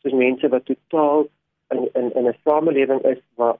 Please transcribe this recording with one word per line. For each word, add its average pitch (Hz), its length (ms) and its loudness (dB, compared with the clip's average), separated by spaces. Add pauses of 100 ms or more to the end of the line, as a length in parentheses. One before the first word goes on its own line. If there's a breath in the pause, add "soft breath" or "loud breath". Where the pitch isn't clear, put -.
soos 135 120 -4
mense 131 360 0
wat 123 160 -2
totaal 147 640 0 (420)
in, 127 240 -4
in, 123 200 -2
in 123 140 0
'n 117 160 -2
samelewing 143 580 0
is 131 200 0 (140)
waar 117 240 0